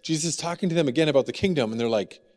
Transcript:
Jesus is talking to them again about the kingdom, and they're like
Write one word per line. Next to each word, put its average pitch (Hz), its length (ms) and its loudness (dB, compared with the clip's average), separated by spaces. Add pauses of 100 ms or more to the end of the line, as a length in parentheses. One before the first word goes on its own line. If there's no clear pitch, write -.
Jesus 160 200 -2
is 165 140 -2
talking 170 320 -4
to 165 60 -2
them 165 120 2
again 151 220 2
about 139 160 4
the 120 80 -8
kingdom, 147 400 0
and 117 80 -4
they're 117 80 0
like 104 320 -2 (160)